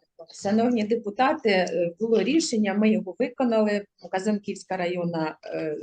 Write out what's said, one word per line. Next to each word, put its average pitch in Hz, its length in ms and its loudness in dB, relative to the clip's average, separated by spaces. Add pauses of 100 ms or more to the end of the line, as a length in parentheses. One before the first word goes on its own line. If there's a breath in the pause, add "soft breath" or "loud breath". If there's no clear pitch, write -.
(440)
Шановні 220 400 2
депутати, 233 680 0
е, 180 500 2
було 220 240 2
рішення, 220 500 2
ми 214 160 4
його 185 300 0
виконали. 220 640 0 (260)
Казанківська 196 640 -4
районна, 170 680 -2
е, 160 400 -6